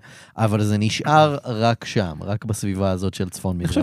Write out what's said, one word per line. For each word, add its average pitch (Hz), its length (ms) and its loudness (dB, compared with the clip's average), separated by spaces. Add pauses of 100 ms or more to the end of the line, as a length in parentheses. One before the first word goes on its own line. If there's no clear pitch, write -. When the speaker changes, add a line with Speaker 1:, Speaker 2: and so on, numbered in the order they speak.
(380)
Speaker 1:
אבל 104 260 2
זה 104 140 2
נשאר 147 680 4
רק 117 400 0
שם, 92 360 -2
רק 101 240 -4
בסביבה 98 460 -2
הזאת 92 220 -2
של 92 160 -4
צפון 90 260 -4
Speaker 2:
אני 87 80 -4
Speaker 1:
מזרח 82 60 0 (140)